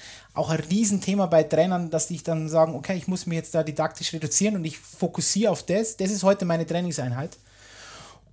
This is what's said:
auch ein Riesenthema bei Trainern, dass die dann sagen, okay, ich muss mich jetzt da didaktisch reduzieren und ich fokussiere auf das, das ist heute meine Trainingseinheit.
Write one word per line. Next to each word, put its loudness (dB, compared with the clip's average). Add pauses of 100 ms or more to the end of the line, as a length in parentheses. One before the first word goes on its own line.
(340)
auch 0
ein 2
Riesenthema 2
bei 6
Trainern, 2
dass 0
die -8
dann -2
sagen, 4
okay, -4
ich -6
muss -2
mich -2
jetzt -4
da 4
didaktisch -4
reduzieren 0
und -4
ich -8
fokussiere 0
auf -2
das, 0
das 0
ist -2
heute 4
meine 0
Trainingseinheit. -4 (960)